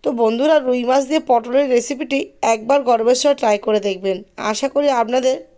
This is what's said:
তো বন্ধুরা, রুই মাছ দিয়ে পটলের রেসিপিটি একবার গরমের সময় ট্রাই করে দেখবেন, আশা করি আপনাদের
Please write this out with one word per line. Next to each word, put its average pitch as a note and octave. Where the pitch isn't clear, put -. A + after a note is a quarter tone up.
তো D4+
বন্ধুরা, A#3+
রুই B3+
মাছ C4+
দিয়ে D#4
পটলের A#3+
রেসিপিটি C4
একবার A3+
গরমের A#3
সময় C#4+
ট্রাই G#3+
করে G#3+
দেখবেন, F#3+
আশা G#3+
করি C#4+
আপনাদের B3+